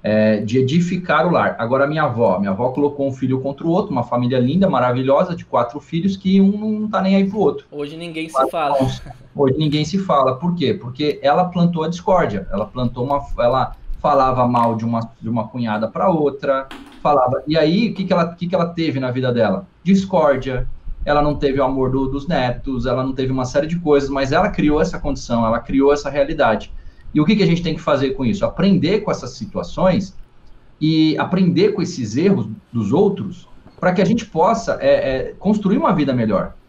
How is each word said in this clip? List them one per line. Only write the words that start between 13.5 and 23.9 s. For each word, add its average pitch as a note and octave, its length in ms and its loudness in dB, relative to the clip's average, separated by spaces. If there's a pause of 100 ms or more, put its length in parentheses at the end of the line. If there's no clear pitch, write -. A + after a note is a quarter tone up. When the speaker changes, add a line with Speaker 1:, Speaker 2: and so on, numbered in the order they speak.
Speaker 1:
falava C3 460 4
mal A#2 280 2
de A2 80 -4
uma, A2+ 240 -4 (140)
de A2+ 80 -8
uma A#2 180 -2
cunhada A2 400 -4
pra G3 220 0
outra, C#3 580 0 (360)
falava. C3 440 2
E D#3 80 0
aí, F3 360 2
o - 20 -8
que F#3+ 100 -6
que F#3 80 -2
ela, E3+ 140 2
o - 100 -10
que E3+ 120 -6
que F#3 80 -4
ela E3+ 100 0
teve D#3 340 -4
na B2+ 120 -4
vida B2+ 200 -2
dela? G#2 360 0 (160)
Discórdia. C#3+ 840 2 (380)
Ela D3 160 2
não D3 140 2
teve C#3 240 0
o C3+ 40 2
amor C3 280 0
do, C3+ 160 0
dos C#3 200 -6
netos, B2+ 580 -2
ela B2+ 180 -2
não C3 100 -4
teve C3 180 -2
uma C3 140 -2
série C#3+ 200 0
de E3+ 140 -4
coisas, C#3+ 300 2